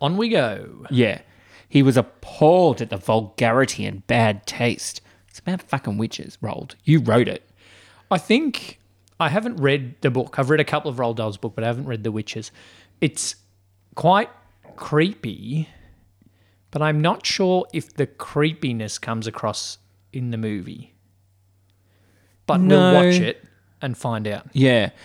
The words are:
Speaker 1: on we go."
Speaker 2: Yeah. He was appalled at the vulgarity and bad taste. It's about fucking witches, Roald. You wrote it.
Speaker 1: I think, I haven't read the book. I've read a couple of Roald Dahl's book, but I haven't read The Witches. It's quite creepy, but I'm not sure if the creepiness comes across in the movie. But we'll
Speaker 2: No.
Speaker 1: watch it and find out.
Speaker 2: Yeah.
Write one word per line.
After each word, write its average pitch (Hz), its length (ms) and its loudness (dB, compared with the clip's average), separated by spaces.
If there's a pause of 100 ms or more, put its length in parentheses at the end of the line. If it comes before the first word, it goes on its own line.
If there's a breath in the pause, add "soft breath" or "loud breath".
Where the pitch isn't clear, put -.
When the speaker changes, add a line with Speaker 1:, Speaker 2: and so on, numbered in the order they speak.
Speaker 1:
on 160 160 -2
we 226 140 -2
go." 110 600 -4
Speaker 2:
Yeah. 120 300 2 (480 soft breath)
He 143 160 4
was 131 120 4
appalled 156 840 2
at 110 80 -8
the 101 60 -6
vulgarity 113 920 0
and 95 220 -10
bad 113 380 0
taste. - 540 -6 (280 soft breath)
It's - 100 -20
about 185 240 -6
fucking 107 360 -4
witches, - 440 -8
Roald. - 320 -10 (100)
You 156 160 6
wrote 113 280 2
it. 92 200 -10 (640 soft breath)
Speaker 1:
I 185 80 2
think, - 640 -2 (400)
I 160 80 2
haven't 220 280 -2
read 139 440 0
the 139 100 0
book. 123 280 -4
I've 131 120 0
read 151 100 4
a 147 40 0
couple 151 260 -2
of 120 60 -8
Roald 117 200 -2
Dahl's 110 200 -4
book, 113 180 -8
but 113 100 -6
I - 40 -2
haven't 123 180 -4
read 113 180 -8
The 113 80 -4
Witches. - 380 -10 (500 soft breath)
It's - 340 -4 (640)
quite 190 340 2 (460)
creepy, 147 920 -4 (1040 soft breath)
but 147 100 -4
I'm 151 180 0
not 170 260 -2
sure 185 460 0
if - 220 -8
the 139 120 -2
creepiness 139 920 -4
comes 113 300 -6
across - 500 -6 (340)
in 123 200 -6
the 117 40 -6
movie. 107 560 -8 (1500)
But 165 140 2
we'll 185 80 4
Speaker 2:
No. 185 260 8
Speaker 1:
watch 180 240 6
it - 260 -2 (380)
and 127 160 -6
find 110 300 -4
out. 101 240 -8
Speaker 2:
Yeah. 123 380 4 (140 loud breath)